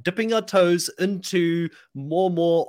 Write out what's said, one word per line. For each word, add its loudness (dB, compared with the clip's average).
dipping -2
our 2
toes 2
into -2
more -2
and -2
more 2